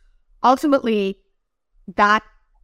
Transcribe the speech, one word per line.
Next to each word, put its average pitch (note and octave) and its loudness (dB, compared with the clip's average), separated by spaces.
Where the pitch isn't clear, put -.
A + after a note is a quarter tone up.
ultimately A#3+ 0
that, G#3+ 2